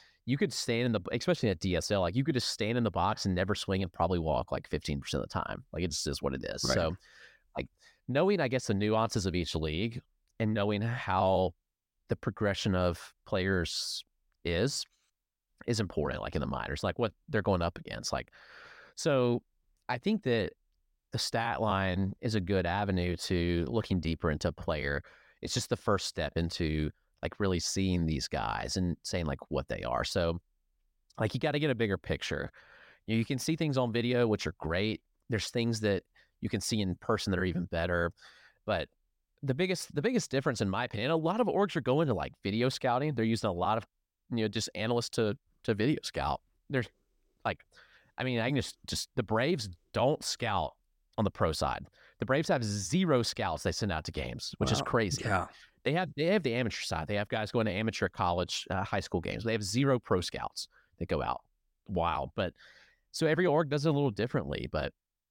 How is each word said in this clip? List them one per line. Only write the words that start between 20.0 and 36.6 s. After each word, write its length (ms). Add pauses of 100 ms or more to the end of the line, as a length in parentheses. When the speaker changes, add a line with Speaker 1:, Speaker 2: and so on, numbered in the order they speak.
Speaker 1:
that 300 (580)
the 80
stat 420
line 600
is 160
a 40
good 240
avenue 520
to 500
looking 320
deeper 320
into 160
a 60
player. 500 (380)
It's 120
just 160
the 80
first 300
step 300
into, 560 (300)
like, 160
really 220
seeing 440
these 220
guys 500
and 280
saying, 220
like, 120 (100)
what 200
they 160
are. 180
So, 380 (800)
like, 140
you 40
gotta 220
get 100
a 40
bigger 220
picture. 540 (560)
You, 100
you 80
can 140
see 160
things 240
on 140
video, 340
which 220
are 100
great. 440 (260)
There's 200
things 320
that 220 (380)
you 80
can 120